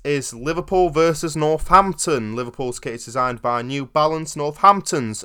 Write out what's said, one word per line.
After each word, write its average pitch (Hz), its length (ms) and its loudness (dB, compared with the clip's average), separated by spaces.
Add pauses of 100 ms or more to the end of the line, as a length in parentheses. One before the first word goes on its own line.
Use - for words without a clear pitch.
is 143 300 -2
Liverpool 165 560 0
versus 160 480 2
Northampton. 156 1000 2
Liverpool's 123 440 -8
kit 123 160 -10
is 120 100 -14
designed 123 360 -4
by 120 200 -2
New 135 240 -6
Balance. 156 500 -2
Northampton's 147 880 2